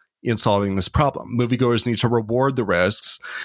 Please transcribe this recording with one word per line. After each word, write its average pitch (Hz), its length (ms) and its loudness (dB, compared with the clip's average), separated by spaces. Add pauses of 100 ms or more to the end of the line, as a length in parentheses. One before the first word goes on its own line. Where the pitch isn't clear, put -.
(220)
in 117 140 -2
solving 101 400 0
this 98 140 0
problem. - 480 -2
Moviegoers 120 480 0
need 117 140 -2
to 120 100 2
reward 120 480 0
the 120 80 0
risks 92 540 2 (260)